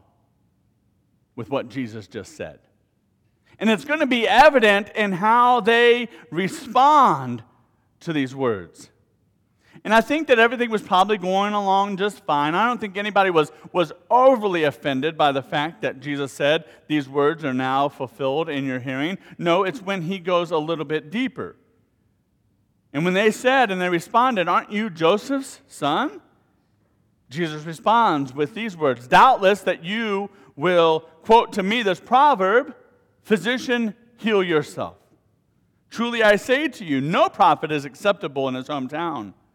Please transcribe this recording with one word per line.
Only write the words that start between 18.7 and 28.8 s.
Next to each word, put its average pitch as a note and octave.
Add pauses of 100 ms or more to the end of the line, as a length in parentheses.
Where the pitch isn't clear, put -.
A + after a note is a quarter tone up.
hearing." C#3 (200)
No, F3
it's F#3
when F#3+
he F#3+
goes F3
a E3+
little D#3
bit D3
deeper. G3 (1400)
And D3
when F3+
they G#3+
said B3
and F#3
they F3+
responded, G3
"Aren't F#3+
you G#3+
Joseph's G#3
son?" A3 (1080)
Jesus D3+
responds E3
with C#3+
these G3+
words, B2+